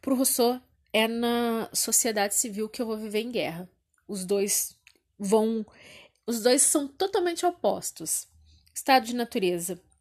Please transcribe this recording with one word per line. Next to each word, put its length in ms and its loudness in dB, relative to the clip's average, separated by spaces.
pro 140 0
Rousseau 460 2
é 160 4
na 640 0
sociedade 640 0
civil 340 -2
que 120 -8
eu 60 -2
vou 100 -4
viver 240 -4
em 100 -4
guerra. 380 -4
Os 180 -8
dois 520 0
vão, 480 2
os 140 -4
dois 220 6
são 240 2
totalmente 580 0
opostos. 800 -2
Estado 320 4
de 80 -6
natureza, 680 -2